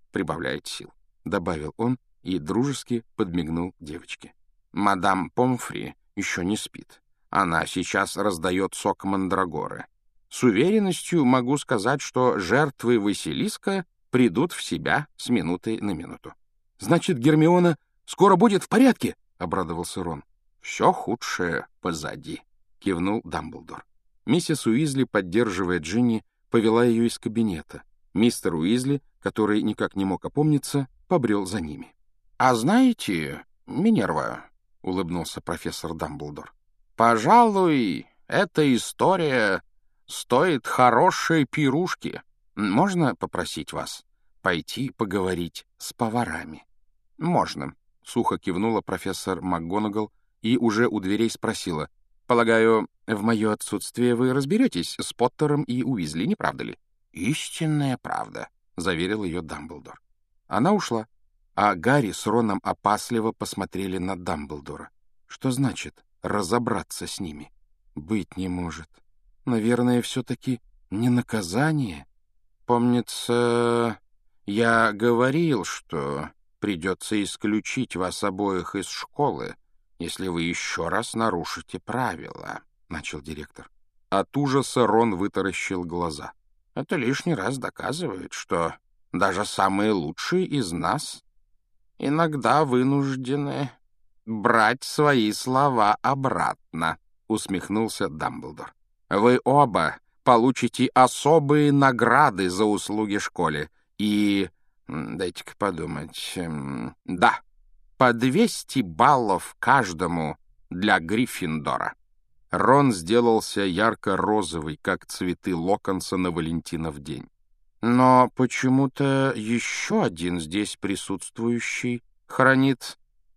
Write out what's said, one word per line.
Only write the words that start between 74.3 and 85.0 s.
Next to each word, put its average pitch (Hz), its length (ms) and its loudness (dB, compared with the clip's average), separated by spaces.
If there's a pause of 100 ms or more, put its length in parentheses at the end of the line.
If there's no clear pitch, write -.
я 113 460 4
говорил, 120 720 2
что 71 640 -6 (300)
придется 95 600 -2
исключить 107 760 -4
вас 90 260 -4
обоих 95 520 -2
из 98 120 -4
школы, 85 680 -6 (420)
если 87 300 -8
вы 85 140 -2
еще 85 460 -4
раз 101 260 -4
нарушите 104 640 -4
правила», 107 800 -8 (280)
начал 80 320 -10
директор. 76 500 -16 (400)
От 98 260 -2
ужаса 135 500 2
Рон 107 300 2